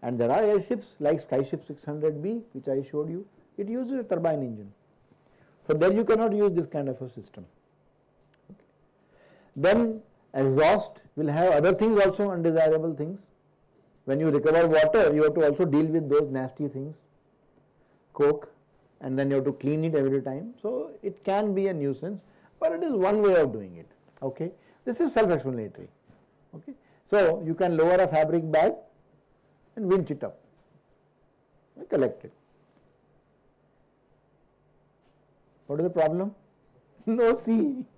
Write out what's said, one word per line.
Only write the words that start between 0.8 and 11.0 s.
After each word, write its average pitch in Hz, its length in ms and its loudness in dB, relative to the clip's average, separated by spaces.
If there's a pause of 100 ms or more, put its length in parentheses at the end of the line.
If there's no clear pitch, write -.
like 147 300 -2
Skyship 139 380 -4
six - 180 -18
hundred 151 380 -4
B, 220 200 -6 (100)
which 135 160 -12
I 139 220 -2
showed 151 180 -6
you, 175 160 -10 (320)
it 202 120 -8
uses 247 320 -6
a - 20 -8
turbine 165 400 -2
engine. 107 300 -12 (960)
So, 156 60 8
there 175 180 4
you 214 120 2
cannot 226 300 2
use 208 180 2
this 165 140 -2
kind 143 220 -6
of 131 140 -6
a 127 60 -12
system. 104 380 -20 (1040)
Okay. - 140 -20 (920)
Then 220 460 2 (340)
exhaust 139 580 2 (240)